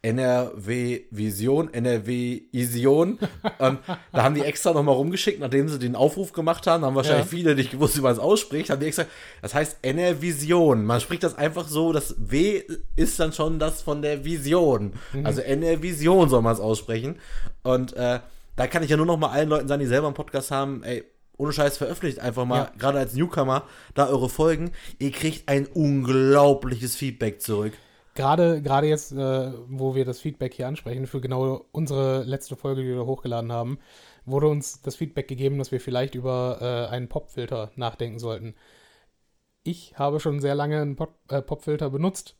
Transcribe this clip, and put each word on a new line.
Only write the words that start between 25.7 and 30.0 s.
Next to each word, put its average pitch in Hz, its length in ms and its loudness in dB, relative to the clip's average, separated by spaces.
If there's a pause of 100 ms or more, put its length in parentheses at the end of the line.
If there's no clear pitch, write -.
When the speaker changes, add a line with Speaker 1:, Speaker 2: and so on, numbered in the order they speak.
Speaker 1:
Feedback 123 460 -4
zurück. 107 320 -2 (420)
Speaker 2:
Gerade, 160 480 2
gerade 143 260 2
jetzt, 151 240 -2
äh, 131 380 -2 (180)
wo 131 260 -4
wir 131 100 2